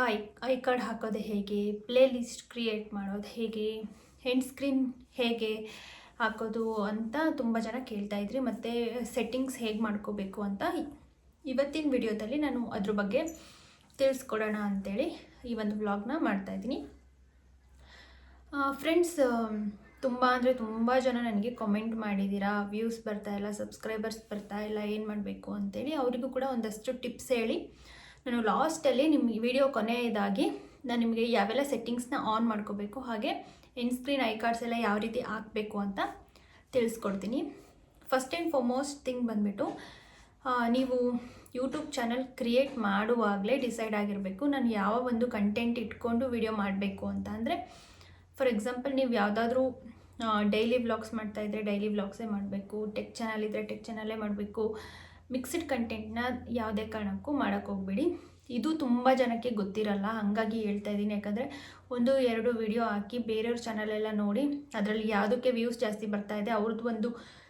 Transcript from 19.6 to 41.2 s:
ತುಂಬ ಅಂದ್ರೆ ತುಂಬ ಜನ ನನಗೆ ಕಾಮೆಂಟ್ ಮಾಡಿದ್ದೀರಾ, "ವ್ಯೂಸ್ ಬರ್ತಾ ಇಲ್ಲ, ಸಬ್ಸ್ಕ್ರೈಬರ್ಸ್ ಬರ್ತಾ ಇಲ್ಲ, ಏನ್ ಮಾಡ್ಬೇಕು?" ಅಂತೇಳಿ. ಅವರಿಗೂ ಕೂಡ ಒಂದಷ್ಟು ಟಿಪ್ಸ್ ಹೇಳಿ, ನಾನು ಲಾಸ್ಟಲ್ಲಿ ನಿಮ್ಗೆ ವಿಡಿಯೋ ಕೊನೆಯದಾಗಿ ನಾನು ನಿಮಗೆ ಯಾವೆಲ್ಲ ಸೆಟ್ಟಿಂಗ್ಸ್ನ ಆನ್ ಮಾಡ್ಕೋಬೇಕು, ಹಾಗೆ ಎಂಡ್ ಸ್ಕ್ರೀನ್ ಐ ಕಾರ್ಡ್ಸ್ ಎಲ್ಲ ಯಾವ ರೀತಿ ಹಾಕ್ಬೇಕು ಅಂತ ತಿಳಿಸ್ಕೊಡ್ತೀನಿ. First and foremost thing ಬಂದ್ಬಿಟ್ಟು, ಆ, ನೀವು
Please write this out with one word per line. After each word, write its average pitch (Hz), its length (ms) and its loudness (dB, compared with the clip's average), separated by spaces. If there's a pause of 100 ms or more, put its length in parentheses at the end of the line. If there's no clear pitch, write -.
ತುಂಬ 254 240 2
ಅಂದ್ರೆ 254 280 4
ತುಂಬ 226 460 0
ಜನ 247 220 2
ನನಗೆ 226 300 0
ಕಾಮೆಂಟ್ 220 440 0
ಮಾಡಿದ್ದೀರಾ, 202 760 0
"ವ್ಯೂಸ್ 226 340 -4
ಬರ್ತಾ 208 320 -4
ಇಲ್ಲ, 202 160 -4
ಸಬ್ಸ್ಕ್ರೈಬರ್ಸ್ 220 680 -6 (140)
ಬರ್ತಾ 202 280 -8
ಇಲ್ಲ, 214 180 -4
ಏನ್ 214 300 -2
ಮಾಡ್ಬೇಕು?" 196 440 -6
ಅಂತೇಳಿ. 208 420 -4
ಅವರಿಗೂ 254 360 0
ಕೂಡ 254 220 -2
ಒಂದಷ್ಟು 226 500 -4
ಟಿಪ್ಸ್ - 300 -6
ಹೇಳಿ, 226 360 0 (580)
ನಾನು 240 160 0
ಲಾಸ್ಟಲ್ಲಿ 254 680 4
ನಿಮ್ಗೆ 240 320 4
ವಿಡಿಯೋ 254 300 4
ಕೊನೆಯದಾಗಿ 220 800 2 (360)
ನಾನು 240 140 2
ನಿಮಗೆ 233 320 2
ಯಾವೆಲ್ಲ 220 320 4
ಸೆಟ್ಟಿಂಗ್ಸ್ನ 240 540 -2
ಆನ್ 214 300 2
ಮಾಡ್ಕೋಬೇಕು, 208 520 -4
ಹಾಗೆ 247 640 -4 (160)
ಎಂಡ್ 240 160 0
ಸ್ಕ್ರೀನ್ 269 280 0
ಐ 220 160 2
ಕಾರ್ಡ್ಸ್ 233 260 0
ಎಲ್ಲ 233 160 -2
ಯಾವ 208 180 2
ರೀತಿ 226 220 -2
ಹಾಕ್ಬೇಕು 214 600 -4
ಅಂತ 202 200 -2 (720)
ತಿಳಿಸ್ಕೊಡ್ತೀನಿ. 220 720 0 (640)
First 262 320 0
and 330 100 0
foremost 262 540 0
thing 247 220 0
ಬಂದ್ಬಿಟ್ಟು, 208 380 0 (800)
ಆ, 247 220 2
ನೀವು 247 440 2 (440)